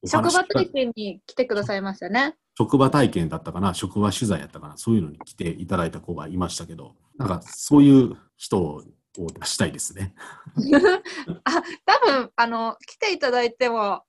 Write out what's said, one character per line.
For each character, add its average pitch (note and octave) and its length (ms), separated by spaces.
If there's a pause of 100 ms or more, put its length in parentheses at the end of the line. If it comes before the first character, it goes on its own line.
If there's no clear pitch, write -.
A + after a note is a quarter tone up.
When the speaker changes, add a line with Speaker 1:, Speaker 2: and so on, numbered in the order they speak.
Speaker 1:
お - 60
話 E4 240
Speaker 2:
職 F4+ 100
場 - 20
体 F#4 260
験 B3+ 260
に G3+ 300
来 - 80
て B3+ 100
く A#3+ 100
だ G3+ 100
さ G3+ 120
い G3 60
ま G3 120
し - 60
た F3 80
ね。 C4 280 (220)
Speaker 1:
職 - 180
場 C3 140
体 C#3 200
験 E2 180
だ D#2 100
っ - 40
た - 100
か F2 80
な、 F#2+ 120
職 G2+ 280
場 G2+ 120
取 - 140
材 F#2 140
や C#2+ 60
っ - 40
た D#2 100
か D#2+ 80
な、 E2+ 80
そ - 160
う A2+ 40
い - 20
う F#2+ 40
の D2+ 80
に D2+ 100
来 - 140
て F2 140
い D#2 180
た F#2+ 100
だ E2+ 100
い D#2+ 40
た E2+ 100
子 F2 140
が D#2 140
い F2 80
ま F2+ 120
し - 80
た E2+ 100
け E2 80
ど、 D2 220 (200)
な C3+ 100
ん - 20
か F#2+ 140
そ - 360
う C#3+ 40
い C#3 220
う - 120 (200)
人 - 240
を D2+ 220 (340)
出 - 300
し - 100
た G2 100
い D2+ 60
で - 60
す - 160
ね。 F#2+ 200 (420)
Speaker 2:
<laughs> D#4 880
あ、 D#4+ 180 (220)
多 C#5 220
分、 C4 300
あ A#3 100
の、 A3+ 300 (100)
来 - 100
て G#4+ 160
い E4 60
た C4+ 120
だ B3 140
い A#3 80
て B3 180
も G#3+ 380